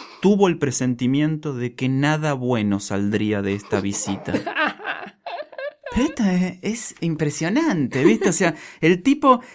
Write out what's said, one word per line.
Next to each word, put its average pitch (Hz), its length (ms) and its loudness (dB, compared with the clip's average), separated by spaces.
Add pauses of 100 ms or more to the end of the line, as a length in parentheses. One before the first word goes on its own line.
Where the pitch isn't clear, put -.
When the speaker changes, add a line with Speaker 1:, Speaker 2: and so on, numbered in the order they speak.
(200)
Speaker 1:
"Tuvo 196 280 6
el 165 100 0
presentimiento 135 960 0
de 123 200 -6
que 127 140 -2
nada 147 460 0
bueno 117 440 0
saldría 104 600 0
de 98 140 -2
esta 104 260 -2
visita". 98 520 -4
Speaker 2:
<laughs> - 380 -2 (1200)
Speaker 1:
Pero 254 140 2
esta 214 260 0
es, 180 300 -2
es 214 380 -6
impresionante, 160 1040 0
¿viste? 214 240 4
O 175 40 4
sea, 170 220 2 (260)
el 180 220 4
tipo 269 380 4 (140)